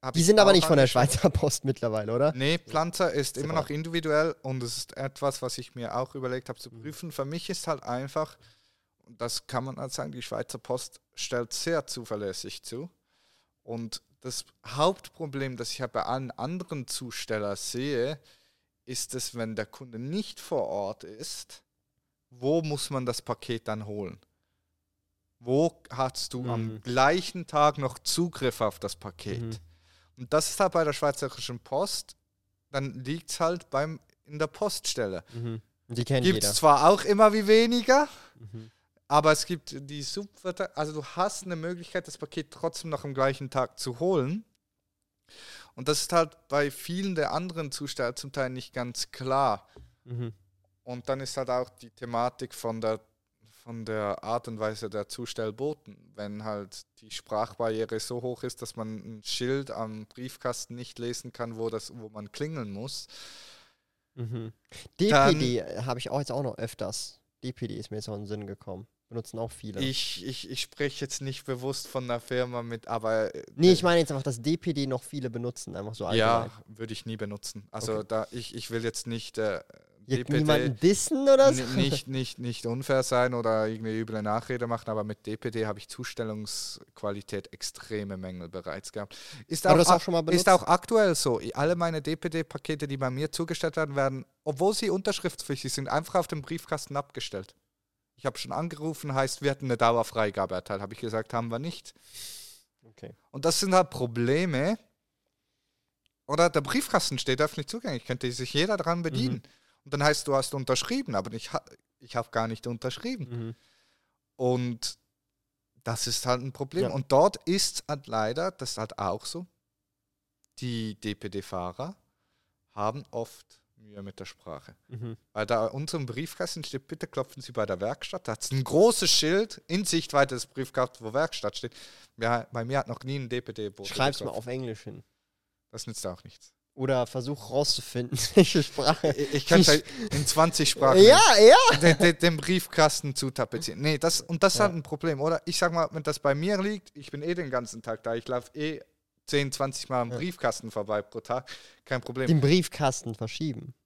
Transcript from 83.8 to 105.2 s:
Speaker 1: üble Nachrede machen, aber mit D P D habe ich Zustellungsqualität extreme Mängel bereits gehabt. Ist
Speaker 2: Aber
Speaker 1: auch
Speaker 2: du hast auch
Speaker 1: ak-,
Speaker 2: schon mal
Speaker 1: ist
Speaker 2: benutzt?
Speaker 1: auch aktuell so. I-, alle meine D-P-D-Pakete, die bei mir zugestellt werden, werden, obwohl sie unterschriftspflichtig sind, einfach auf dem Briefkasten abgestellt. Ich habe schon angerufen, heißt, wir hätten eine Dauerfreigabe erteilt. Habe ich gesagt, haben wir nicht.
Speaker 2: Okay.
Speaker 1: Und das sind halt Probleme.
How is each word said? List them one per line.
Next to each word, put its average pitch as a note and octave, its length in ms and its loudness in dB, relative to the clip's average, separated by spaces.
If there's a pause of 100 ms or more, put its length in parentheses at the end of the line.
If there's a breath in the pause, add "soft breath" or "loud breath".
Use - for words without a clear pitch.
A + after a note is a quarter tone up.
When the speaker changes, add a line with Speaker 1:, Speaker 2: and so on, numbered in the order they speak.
Speaker 1:
üble A2 240 -4
Nachrede A2+ 420 -2
machen, A#2 240 -4
aber G#2+ 140 -2
mit G#2+ 240 -10
D G#2+ 100 -6
P A#2 140 -6
D A2 160 -2
habe G#2 100 -4
ich G2+ 120 -18
Zustellungsqualität G#2+ 1600 -8
extreme G2+ 640 -8
Mängel F#2 320 -10
bereits F2+ 420 -10
gehabt. G2+ 240 -10 (320 loud breath)
Ist E3+ 200 -2
Speaker 2:
Aber F3 60 10
Speaker 1:
auch E3+ 40 10
Speaker 2:
du E3 40 8
hast F3 80 6
auch F3+ 80 10
Speaker 1:
ak-, F3 40 2
Speaker 2:
schon F#3 120 -2
mal E3+ 80 4
Speaker 1:
ist D#3 40 0
Speaker 2:
benutzt? F3+ 240 4
Speaker 1:
auch F#3 140 8
aktuell G3 500 6
so. B2+ 260 2
I-, D#2 140 -8
alle D#3 220 2
meine E3 260 -2
D-P-D-Pakete, D#3 840 -4
die C#3 100 -6
bei C3 140 -2
mir C#3+ 200 -4
zugestellt E3 440 -4
werden, D3+ 200 -2
werden, C3+ 300 0 (180)
obwohl D#3+ 300 2
sie G#3 160 -2
unterschriftspflichtig F3 800 -4
sind, C#3 160 -4
einfach - 280 -2
auf F3 120 2
dem D#3 140 -6
Briefkasten - 560 -8
abgestellt. G2+ 560 -8 (640)
Ich - 120 -8
habe B2+ 100 -4
schon - 140 -10
angerufen, D3+ 640 -6
heißt, C3+ 260 0
wir C#3+ 100 2
hätten C3+ 140 -6
eine B2 100 0
Dauerfreigabe A2 800 2
erteilt. F#2+ 260 -6
Habe G2+ 120 -10
ich A2 60 -16
gesagt, A2 340 -6
haben A#2 160 -4
wir A#2 100 -4
nicht. - 340 -10 (920 loud breath)
Speaker 2:
Okay. - 320 -18 (160)
Speaker 1:
Und C#3 120 -10
das E3 160 2
sind F#3+ 140 2
halt F#3 160 6
Probleme. C3+ 880 0 (1500)